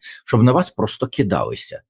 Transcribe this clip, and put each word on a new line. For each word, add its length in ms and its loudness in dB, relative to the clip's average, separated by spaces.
щоб 180 4
на 80 6
вас 180 2
просто 380 -4
кидалися. 840 -2